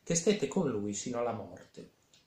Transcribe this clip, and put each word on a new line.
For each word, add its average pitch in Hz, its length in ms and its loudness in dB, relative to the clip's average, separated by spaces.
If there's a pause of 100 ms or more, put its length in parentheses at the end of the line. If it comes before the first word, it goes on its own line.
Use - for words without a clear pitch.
che - 140 0
stette 208 320 4
con 170 220 2
lui 104 240 0
sino 120 260 -4
alla 117 140 2
morte. 90 560 -12 (380)